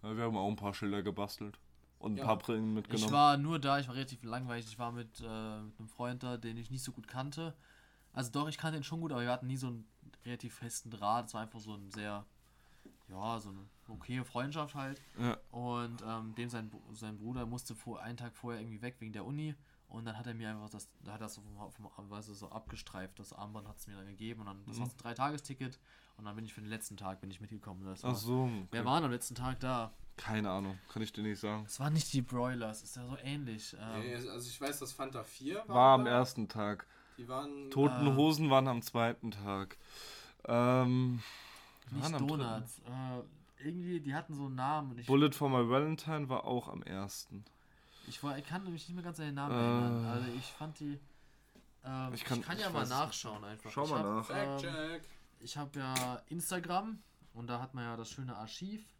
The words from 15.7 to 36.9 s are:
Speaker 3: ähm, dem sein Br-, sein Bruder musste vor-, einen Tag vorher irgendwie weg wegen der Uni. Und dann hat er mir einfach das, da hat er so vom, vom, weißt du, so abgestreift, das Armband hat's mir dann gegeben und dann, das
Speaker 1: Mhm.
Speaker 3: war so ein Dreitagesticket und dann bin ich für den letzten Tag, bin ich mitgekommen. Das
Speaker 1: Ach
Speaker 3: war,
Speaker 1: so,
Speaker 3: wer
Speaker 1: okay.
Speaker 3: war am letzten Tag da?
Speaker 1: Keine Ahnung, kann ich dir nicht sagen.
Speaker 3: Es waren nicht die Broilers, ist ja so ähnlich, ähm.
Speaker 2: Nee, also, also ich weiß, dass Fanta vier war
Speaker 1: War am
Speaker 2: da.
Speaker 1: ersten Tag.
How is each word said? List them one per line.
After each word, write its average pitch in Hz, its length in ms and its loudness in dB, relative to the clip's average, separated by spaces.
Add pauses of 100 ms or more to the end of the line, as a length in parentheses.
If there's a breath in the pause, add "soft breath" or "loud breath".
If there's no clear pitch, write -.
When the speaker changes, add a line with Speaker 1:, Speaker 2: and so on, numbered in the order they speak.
Speaker 3:
ähm, 110 280 -4
dem 120 160 -4
sein 113 180 -4
Br-, 107 260 -14
sein 110 220 -8
Bruder 120 300 -4
musste 120 280 -6
vor-, 110 280 -8
einen 117 160 -8
Tag 120 180 -8
vorher 117 240 -6
irgendwie 110 220 -8
weg 120 160 -6
wegen 110 160 -8
der 104 100 -6
Uni. 147 300 -2 (340 soft breath)
Und 113 160 -8
dann 110 140 -6
hat 120 80 -6
er 117 80 -4
mir 113 160 -4
einfach 107 180 -6
das, 107 200 -12 (160)
da 101 80 -10
hat 107 80 -10
er 110 80 -6
so 107 120 -12
vom, 104 300 -12 (200)
vom, 101 200 -14
weißt 107 180 -10
du, 104 60 -12
so 98 160 -12
abgestreift, 98 680 -10
das 101 120 -14
Armband 104 360 -10
hat's - 180 -12
mir 104 80 -12
dann 98 140 -12
gegeben 110 320 -8
und 104 60 -10
dann, 98 200 -12
das 113 100 -8
Speaker 1:
Mhm. 117 40 -4
Speaker 3:
war 123 80 0
so 120 60 -6
ein - 40 -20
Dreitagesticket 131 800 -4 (380 soft breath)
und 107 80 -14
dann 104 100 -6
bin 113 100 -6
ich 107 80 -10
für - 80 -12
den 107 100 -8
letzten 110 260 -6
Tag, 95 240 -4
bin 98 100 -8
ich 92 100 -12
mitgekommen. 101 440 -10
Das 95 180 -8
Speaker 1:
Ach 120 60 0
Speaker 3:
war, 127 80 4
Speaker 1:
so, 123 340 2 (220)
Speaker 3:
wer 117 80 -2
Speaker 1:
okay. - 100 0
Speaker 3:
war 156 140 6
am 127 80 2
letzten 120 240 -4
Tag 127 240 -2
da? 120 320 0 (240)
Speaker 1:
Keine 107 340 0
Ahnung, 95 260 0 (160)
kann 110 100 -2
ich 107 100 -4
dir 104 100 -4
nicht 107 160 0
sagen. 107 300 -2
Speaker 3:
Es - 100 -8
waren 147 140 2
nicht 156 200 2
die 135 80 6
Broilers, 123 640 0
ist - 140 -12
ja 123 100 -8
so 131 160 -6
ähnlich, 131 560 -6
ähm. 107 220 -6
Speaker 2:
Nee, 120 160 -4
also, 123 140 -6
also 120 180 -8
ich - 120 -10
weiß, 143 200 -2
dass 127 120 -6
Fanta 131 300 -6
vier 160 460 -4
war 123 80 4
Speaker 1:
War 131 180 12
am 127 100 8
Speaker 2:
da. 120 60 4
Speaker 1:
ersten 120 380 4
Tag. 104 400 -2 (280 soft breath)